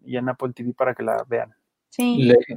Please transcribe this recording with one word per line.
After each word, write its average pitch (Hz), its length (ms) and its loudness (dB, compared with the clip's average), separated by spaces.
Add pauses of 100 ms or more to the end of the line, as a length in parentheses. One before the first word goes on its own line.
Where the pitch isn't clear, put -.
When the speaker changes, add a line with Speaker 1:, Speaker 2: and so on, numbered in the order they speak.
Speaker 1:
y 127 140 -8
en 123 100 -4
Apple 127 240 -6
T 123 120 -14
V 120 100 -6
para 127 200 -2
que - 80 -10
la 113 240 -4
vean. 117 280 -6 (340)
Speaker 2:
Sí. 240 360 0
Speaker 3:
Le-, 120 120 8 (200)